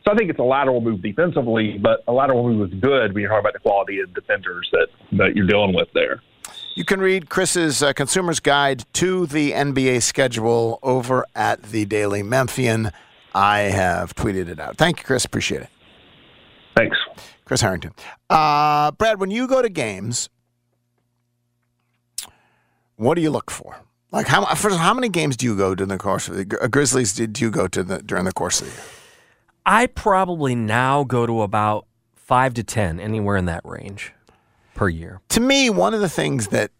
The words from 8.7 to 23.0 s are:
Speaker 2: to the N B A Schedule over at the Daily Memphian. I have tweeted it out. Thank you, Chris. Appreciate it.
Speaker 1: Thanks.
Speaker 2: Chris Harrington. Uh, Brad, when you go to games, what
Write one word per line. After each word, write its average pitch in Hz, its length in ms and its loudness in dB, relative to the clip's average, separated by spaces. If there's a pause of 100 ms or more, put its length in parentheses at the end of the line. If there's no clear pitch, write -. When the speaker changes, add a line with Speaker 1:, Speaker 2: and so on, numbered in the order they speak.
Speaker 2:
to 185 320 0
the 147 260 0
N 143 200 0
B 131 160 2
A 123 120 4
Schedule 117 840 0
over 127 500 0
at 110 300 0
the 107 200 -2
Daily 104 380 0
Memphian. 113 680 0 (420)
I 101 280 4
have 92 520 0
tweeted 95 340 -4
it 80 120 -12
out. - 160 -10
Thank 165 220 2
you, - 60 -16
Chris. - 200 0
Appreciate - 380 -4
it. - 60 -16 (1080)
Speaker 1:
Thanks. 113 200 2 (480)
Speaker 2:
Chris - 180 -2
Harrington. 87 300 -2 (380)
Uh, 151 640 4
Brad, 214 260 0
when 190 140 -4
you 247 160 -2
go 262 120 2
to 240 80 0
games, 117 600 -4 (2750)
what 127 180 2